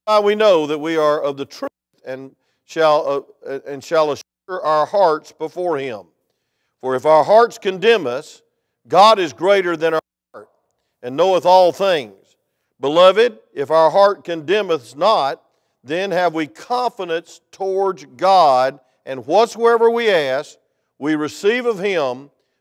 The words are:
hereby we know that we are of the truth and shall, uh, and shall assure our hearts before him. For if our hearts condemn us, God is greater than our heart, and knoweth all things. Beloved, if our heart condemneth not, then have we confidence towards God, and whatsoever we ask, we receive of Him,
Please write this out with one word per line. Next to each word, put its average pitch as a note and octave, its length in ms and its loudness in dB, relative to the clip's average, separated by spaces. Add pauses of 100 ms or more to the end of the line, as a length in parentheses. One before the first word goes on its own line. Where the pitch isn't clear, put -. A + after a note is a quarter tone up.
hereby G#3+ 200 0
we G#3 100 2
know G3 320 2
that D3+ 120 -4
we D#3+ 180 -6
are D3+ 260 0
of C#3+ 140 -6
the C3+ 80 -10
truth - 260 -12 (340)
and C3 300 -16 (300)
shall, D3+ 600 0 (200)
uh, C3+ 180 -10
and C#3 200 -14
shall D#3 260 0
assure - 540 -12
our D3+ 220 0
hearts E3+ 440 0
before D#3+ 480 -6
him. A2+ 300 -10 (720)
For C3 160 -4
if B2+ 100 -4
our D#3 160 4
hearts G3+ 360 2
condemn F#3+ 500 -2
us, B2+ 340 -12 (460)
God G3 320 6
is E3 120 -4
greater F3 440 0
than D#3+ 180 -2
our D#3 60 -2 (340)
heart, G#2+ 160 -20 (500)
and B2 160 -12
knoweth F3+ 300 0
all F3+ 240 4
things. C#3+ 640 -6 (440)
Beloved, F#3 580 2 (140)
if C3+ 180 -8
our D#3+ 180 4
heart G3 360 2
condemneth D#3+ 720 -4
not, E3 440 0 (440)
then F3 260 -6
have F3 240 -2
we D#3+ 120 -4
confidence F#3 920 -8 (100)
towards F#3+ 540 -6 (120)
God, C#3+ 640 2 (240)
and B2+ 220 -12
whatsoever A3+ 640 2
we A#3 200 -2
ask, D3 460 -2 (420)
we D3 160 -4
receive G3+ 520 -2
of A3+ 120 -4
Him, C#3+ 520 -4 (300)